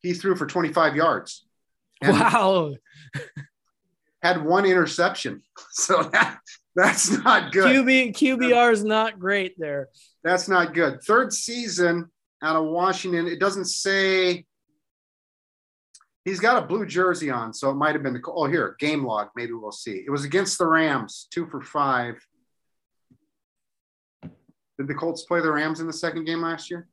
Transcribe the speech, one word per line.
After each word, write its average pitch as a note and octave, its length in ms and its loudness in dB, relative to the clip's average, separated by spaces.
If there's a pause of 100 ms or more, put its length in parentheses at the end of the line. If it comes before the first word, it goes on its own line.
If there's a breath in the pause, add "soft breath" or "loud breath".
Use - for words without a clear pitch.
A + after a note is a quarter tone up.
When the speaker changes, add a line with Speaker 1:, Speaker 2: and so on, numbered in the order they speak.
Speaker 1:
he F3 120 -2
threw F#3 220 0
for D3+ 100 -4
twenty-five D#3+ 480 0
yards. D3+ 500 -2 (560)
And C3+ 120 4
Speaker 2:
Wow. F#3+ 640 2 (1500 loud breath)
Speaker 1:
had E3+ 220 0
one F#3 200 2
interception. F3 840 0
<laughs> - 240 -20
So - 400 0
that, - 260 2 (380 loud breath)
that's F#3 340 2 (140)
not G3 280 4
good. F#3+ 180 6
Speaker 2:
Q C4 140 4
B, B3+ 280 4
Q C4 240 2
B B3 160 2
R A#3+ 180 6
is G#3 140 2
not G#3+ 340 0
great F#3 400 -4
there. C#3+ 300 -6 (360 soft breath)
Speaker 1:
That's F3+ 240 0
not F3 260 2
good. D3 280 0
Third A#3+ 300 2
season F3+ 800 -2 (320)
out D#3 140 0
of D#3+ 100 0
Washington. F3 600 -2
It E3+ 140 -6
doesn't G3 260 0
say. F#3+ 800 0 (1800)
He's F#3 160 -4
got A3+ 220 4
a C#3 40 -10
blue G3+ 180 -2
jersey F3 460 0
on, A#2 240 -6
so C3+ 160 -2
it C#3 40 -4
might D3+ 200 0
have C#3+ 80 -4
been C3 100 -4
the, B2 140 -6
oh, E3+ 200 -2
here, C#3 320 -2
game D3 260 -2
log. G#2+ 300 -4
Maybe A#2+ 180 -8
we'll G#2+ 200 -12
see. G2 340 -12
It C#3 40 -10
was C#3+ 140 -4
against F#3 340 -2
the F3 80 0
Rams, D#3 680 0
two E3+ 140 -6
for D3 160 -12
five. B2+ 520 -2 (2000)
Did - 680 -16
the D3 60 -6
Colts E3 300 -6
play E3+ 160 -2
the D#3+ 100 0
Rams D#3 300 -2
in E3 60 -6
the D#3+ 60 -8
second E3 320 -6
game E3 180 -4
last E3 280 -8
year? F3 220 -10